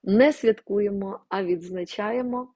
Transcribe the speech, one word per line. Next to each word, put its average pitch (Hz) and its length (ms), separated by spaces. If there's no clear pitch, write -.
Не 233 280
святкуємо, 202 960
а 190 160
відзначаємо 208 1120